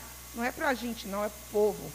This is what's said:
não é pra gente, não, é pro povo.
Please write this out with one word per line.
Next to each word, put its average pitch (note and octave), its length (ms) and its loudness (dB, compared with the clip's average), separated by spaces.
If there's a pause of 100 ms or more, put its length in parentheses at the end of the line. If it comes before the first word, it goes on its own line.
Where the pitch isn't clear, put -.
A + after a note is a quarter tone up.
(340)
não A#3 80 -2
é B3+ 80 2
pra D4+ 220 2
gente, A3+ 340 -4
não, G3+ 160 -2
é G#3+ 60 2
pro - 240 -14
povo. F3+ 420 4